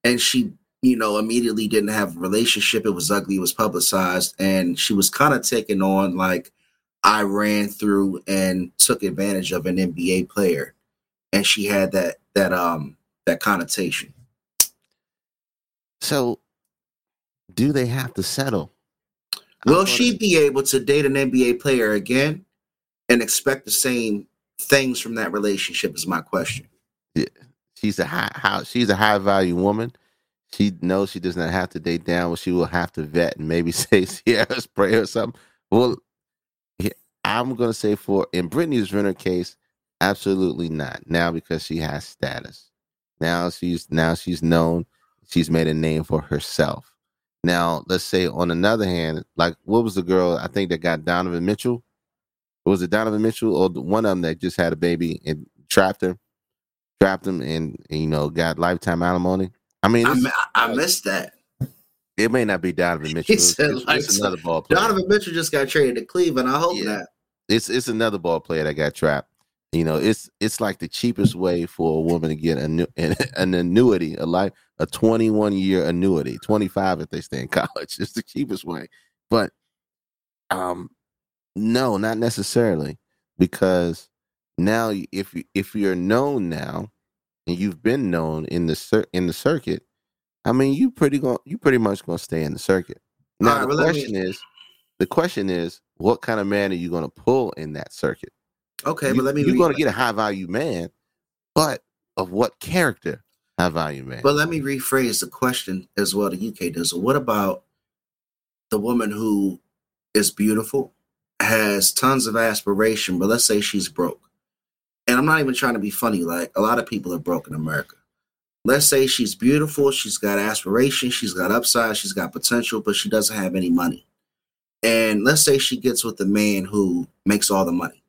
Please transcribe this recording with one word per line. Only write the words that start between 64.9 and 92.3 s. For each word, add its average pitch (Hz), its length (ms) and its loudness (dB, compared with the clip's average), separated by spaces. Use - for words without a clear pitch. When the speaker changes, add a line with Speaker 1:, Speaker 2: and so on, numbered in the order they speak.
Speaker 1:
Mitchell 196 260 0
just 160 180 -4
got 139 180 0
traded 131 260 2
to 113 100 -6
Cleveland. 135 440 0
I 135 100 0
hope 170 180 0
Speaker 2:
Yeah. - 60 -6
Speaker 1:
not. 87 80 -10
Speaker 2:
It's, 110 200 2
it's 123 180 -2
another 110 300 0
ball 82 240 0
player 80 240 -4
that 76 80 -2
got 73 200 -2
trapped. 73 380 -2
You 82 100 2
know, 78 120 0
it's, 95 340 0
it's 107 200 -2
like 101 200 -4
the 82 80 -10
cheapest - 480 -2
way 87 300 -2
for 82 320 -2
a 80 40 0
woman 80 280 0
to 78 60 -4
get 78 220 -2
a 71 100 -4
nu-, 80 240 0
<laughs> - 60 -12
an, 82 180 0
an 92 180 0
annuity, 87 640 2
a 76 100 -6
life, 90 280 0
a - 60 0
twenty-one 110 680 2
year 95 320 2
annuity, 85 580 0
twenty-five 95 580 -2
if 78 80 -10
they 80 120 -8
stay 64 200 -8
in 64 60 -8
<laughs> - 20 -14
college. - 500 -4
It's 98 140 -6
the 113 100 -8
cheapest 117 400 -8
way. 82 240 -10
But, 113 220 2
um, 90 380 -4
no, 113 420 0
not 110 200 -2
necessarily, 98 800 0
because 90 720 2
now 110 320 0
y-, 101 220 -6
if 95 220 -8
you, 87 100 -8
if 98 200 -4
you're 98 200 0
known 110 540 0
now 82 420 -8
and 87 100 -2
you've 92 240 -4
been 117 300 0
known 80 340 -2
in 85 220 -2
the 76 80 0
cir-, - 380 0
in 90 140 0
the 82 60 -2
circuit, 131 500 -2
I 113 60 2
mean, 135 240 2
you 165 160 2
pretty 143 280 0
gon-, 127 260 -2
you 170 120 -10
pretty 127 220 4
much 101 260 0
gonna 85 140 -6
stay 82 240 -4